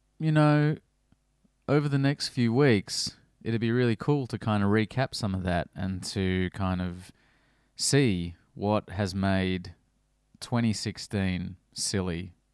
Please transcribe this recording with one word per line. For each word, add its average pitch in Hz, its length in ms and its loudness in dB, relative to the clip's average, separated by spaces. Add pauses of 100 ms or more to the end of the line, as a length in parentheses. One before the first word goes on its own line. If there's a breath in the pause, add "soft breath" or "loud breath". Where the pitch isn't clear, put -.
(200)
you 156 120 0
know, 151 460 4 (920)
over 147 200 2
the 139 120 2
next 139 300 0
few 117 220 0
weeks, 120 640 2 (280)
it'd 113 180 -2
be 113 100 0
really 120 240 2
cool 143 300 -2
to 110 140 -8
kind 104 240 2
of 101 80 4
recap 110 420 0
some 95 220 -4
of 92 80 -4
that 87 320 -2
and 95 300 -6
to 92 500 0
kind 92 260 -2
of 90 300 -8 (640)
see 92 580 0 (220)
what 104 340 -2
has 90 240 -4
made 92 600 -2 (640)
twenty 117 340 0
sixteen 92 840 -4 (160)
silly 90 600 -4 (200)